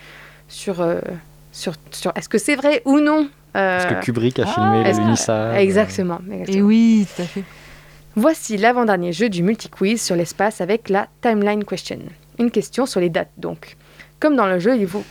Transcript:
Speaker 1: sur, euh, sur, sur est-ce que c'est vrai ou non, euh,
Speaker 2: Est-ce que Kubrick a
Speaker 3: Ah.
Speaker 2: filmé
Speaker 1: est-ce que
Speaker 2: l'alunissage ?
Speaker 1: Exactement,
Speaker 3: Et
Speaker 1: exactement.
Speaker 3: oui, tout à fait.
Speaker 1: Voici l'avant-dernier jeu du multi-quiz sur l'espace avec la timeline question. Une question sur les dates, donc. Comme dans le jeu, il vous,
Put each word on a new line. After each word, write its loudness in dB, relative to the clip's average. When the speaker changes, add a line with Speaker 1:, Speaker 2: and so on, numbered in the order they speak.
Speaker 1:
sur, -8
euh, 0
sur, -8
sur -6
est-ce -8
que 0
c'est 0
vrai 2
ou 4
non, 2
euh, 0
Speaker 2:
Est-ce -2
que -2
Kubrick 0
a 2
Speaker 3:
Ah. -2
Speaker 2:
filmé 2
Speaker 1:
est-ce 2
que -2
Speaker 2:
l'alunissage ? 0
Speaker 1:
Exactement, 0
Speaker 3:
Et -10
Speaker 1:
exactement. 2
Speaker 3:
oui, 6
tout -6
à -2
fait. -8
Speaker 1:
Voici 0
l'avant-dernier 2
jeu 0
du -2
multi-quiz -2
sur -2
l'espace -2
avec -2
la 0
timeline 0
question. -10
Une 0
question -2
sur -2
les 2
dates, -4
donc. -12
Comme 2
dans 4
le 2
jeu, 2
il 0
vous, -6